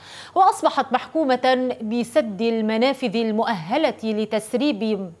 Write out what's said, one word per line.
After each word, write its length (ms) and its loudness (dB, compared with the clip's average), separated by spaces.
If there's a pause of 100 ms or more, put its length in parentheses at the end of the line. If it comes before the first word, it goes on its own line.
(340)
وأصبحت 580 2
محكومة 920 0
بسد 600 -2
المنافذ 760 0
المؤهلة 800 0 (100)
لتسريب 1160 -2